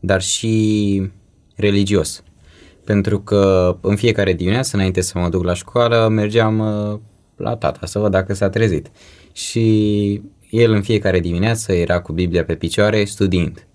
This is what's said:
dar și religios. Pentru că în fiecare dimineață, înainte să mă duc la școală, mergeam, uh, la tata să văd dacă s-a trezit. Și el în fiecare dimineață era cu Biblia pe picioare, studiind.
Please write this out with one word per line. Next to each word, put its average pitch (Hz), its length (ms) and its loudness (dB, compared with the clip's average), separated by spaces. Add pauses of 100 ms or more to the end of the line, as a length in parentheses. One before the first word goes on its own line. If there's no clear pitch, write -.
dar 95 220 0
și 104 880 0 (460)
religios. 101 680 0 (600)
Pentru 101 360 0
că 95 600 2
în 104 160 0
fiecare 104 360 2
dimineață, 95 440 -2
înainte 92 240 0
să 87 180 -4
mă 87 100 0
duc 87 160 -2
la 87 100 0
școală, 117 540 2
mergeam, 110 500 2
uh, 107 400 -4 (380)
la 120 200 -6
tata - 300 -4
să - 120 -6
văd 104 120 0
dacă 95 240 0
s-a 98 160 0
trezit. 95 400 0 (420)
Și 107 920 0 (280)
el 113 220 4
în 104 100 2
fiecare 98 380 0
dimineață 92 520 -2
era 87 280 0
cu 87 120 -12
Biblia 87 320 0
pe 82 100 -4
picioare, 104 500 0
studiind. 92 720 -2